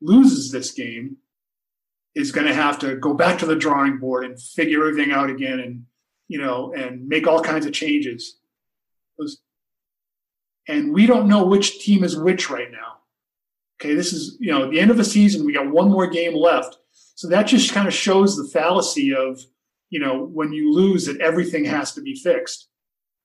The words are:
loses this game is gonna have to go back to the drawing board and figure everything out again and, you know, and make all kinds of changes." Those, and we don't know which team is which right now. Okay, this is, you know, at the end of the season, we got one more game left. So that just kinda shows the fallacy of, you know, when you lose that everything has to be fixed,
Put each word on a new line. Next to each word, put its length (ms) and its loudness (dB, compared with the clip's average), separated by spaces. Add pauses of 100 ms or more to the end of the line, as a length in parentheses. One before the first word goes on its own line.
loses 480 4
this 220 -8
game 440 -12 (1000)
is 180 -4
gonna 200 0
have 280 0
to 160 -4
go 180 -2
back 240 2
to 80 -4
the 100 0
drawing 420 0
board 280 -4
and 120 -14
figure 480 -2
everything 240 0
out 200 0
again 300 -6
and, 240 -14 (440)
you 100 -8
know, 360 -6
and 340 -10
make 180 0
all 140 4
kinds 240 -2
of 80 -6
changes." 680 -4 (800)
Those, 220 -12 (1300)
and 280 -2
we 120 6
don't 220 4
know 180 4
which 380 0
team 200 4
is 120 -2
which 340 -2
right 200 -10
now. 280 -18 (800)
Okay, 160 -2
this 200 -2
is, 260 -10
you 100 -4
know, 140 2
at 60 -6
the 100 0
end 100 6
of 60 4
the 80 2
season, 400 4
we 80 0
got 180 -2
one 200 4
more 160 4
game 280 -2
left. 440 2 (380)
So 120 -12
that 140 2
just 320 2
kinda 160 2
shows 440 2
the 140 -6
fallacy 640 0
of, 280 -4 (480)
you 100 -6
know, 240 -2
when 280 -6
you 200 0
lose 320 2
that 160 -8
everything 460 0
has 260 -4
to 80 -14
be 140 -12
fixed, 540 -4 (560)